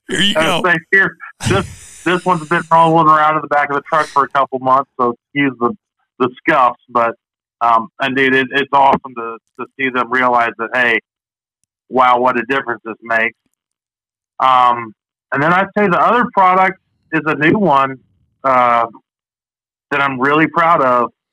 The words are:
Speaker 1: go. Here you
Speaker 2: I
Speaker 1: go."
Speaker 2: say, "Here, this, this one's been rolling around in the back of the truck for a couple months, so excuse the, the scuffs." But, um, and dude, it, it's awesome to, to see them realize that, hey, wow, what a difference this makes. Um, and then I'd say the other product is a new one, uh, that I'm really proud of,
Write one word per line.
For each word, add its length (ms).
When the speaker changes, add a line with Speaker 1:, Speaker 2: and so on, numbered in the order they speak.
Speaker 1:
go. 60
Here 60
you 180
Speaker 2:
I 40
Speaker 1:
go." 220
Speaker 2:
say, 100
"Here, 260
this, 560
this 220
one's 240
been 220
rolling 360
around 280
in 60
the 60
back 220
of 60
the 80
truck 240
for 160
a 60
couple 300
months, 300
so 140
excuse 460
the, 160
the 200
scuffs." 520
But, 240
um, 280
and 180
dude, 160
it, 180
it's 220
awesome 420
to, 220
to 60
see 100
them 220
realize 460
that, 160
hey, 240
wow, 300
what 200
a 100
difference 340
this 200
makes. 340
Um, 540
and 120
then 100
I'd 140
say 100
the 140
other 320
product 460
is 140
a 80
new 240
one, 400
uh, 440
that 100
I'm 180
really 280
proud 340
of, 300